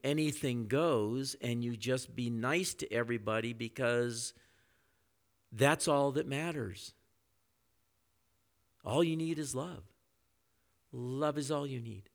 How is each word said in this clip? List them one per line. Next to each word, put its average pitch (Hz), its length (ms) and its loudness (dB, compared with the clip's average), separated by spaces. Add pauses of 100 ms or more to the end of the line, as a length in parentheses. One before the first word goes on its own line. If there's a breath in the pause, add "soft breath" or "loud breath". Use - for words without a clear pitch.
anything 139 640 0
goes 131 760 2
and 120 200 0
you 120 140 -2
just 127 400 -2
be 120 140 0
nice 131 440 0
to - 160 -6
everybody 113 640 0
because 117 800 0 (1200 soft breath)
that's 139 360 4
all 143 240 4
that 139 140 0
matters. 139 680 -4 (1900)
All 139 220 2
you 160 140 2
need 160 200 -2
is 139 160 -4
love. 160 280 -6 (1080)
Love 135 460 -2
is 143 120 0
all 143 160 0
you 131 140 -4
need. 107 340 -10